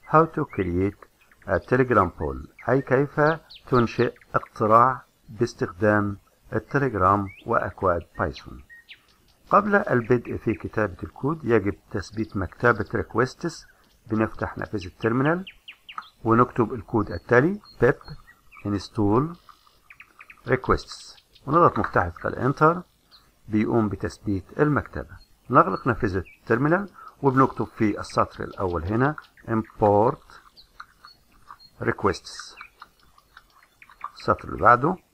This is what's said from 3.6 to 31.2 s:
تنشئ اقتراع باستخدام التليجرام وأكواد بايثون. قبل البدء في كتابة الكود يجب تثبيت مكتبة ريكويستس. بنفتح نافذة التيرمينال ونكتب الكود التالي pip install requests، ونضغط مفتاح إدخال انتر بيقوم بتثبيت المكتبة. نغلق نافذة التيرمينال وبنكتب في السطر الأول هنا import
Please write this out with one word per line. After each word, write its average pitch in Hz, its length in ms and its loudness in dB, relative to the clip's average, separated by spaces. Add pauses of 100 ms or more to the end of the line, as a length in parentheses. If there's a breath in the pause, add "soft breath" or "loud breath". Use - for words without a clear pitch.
تنشئ 120 440 2 (220)
اقتراع 120 680 4 (280)
باستخدام 104 880 0 (360)
التليجرام 101 760 0 (180)
وأكواد 98 600 0 (140)
بايثون. 67 440 -6 (840)
قبل 202 260 2
البدء 120 640 0
في 110 160 -2
كتابة 98 500 -4
الكود 151 400 -6
يجب 104 320 2 (160)
تثبيت 107 460 -8
مكتبة 104 480 0 (100)
ريكويستس. 127 680 -4 (420 soft breath)
بنفتح 110 500 -4
نافذة 98 280 -8
التيرمينال 135 600 -2 (800)
ونكتب 117 500 2
الكود 107 380 -2
التالي 135 480 2 (240)
pip 123 140 4 (680)
install 104 580 0 (1300)
requests، - 680 -2 (300)
ونضغط 147 340 4
مفتاح 123 240 0
إدخال - 320 -6
انتر 151 460 2 (680 soft breath)
بيقوم 107 420 0
بتثبيت 98 540 -6 (160)
المكتبة. 143 580 -2 (320)
نغلق 139 380 2
نافذة 98 360 -2 (180)
التيرمينال 165 480 0 (320 loud breath)
وبنكتب 127 460 2 (100)
في 107 220 0
السطر - 440 -4
الأول 87 400 -6
هنا 120 320 0 (320)
import 110 720 0 (1600)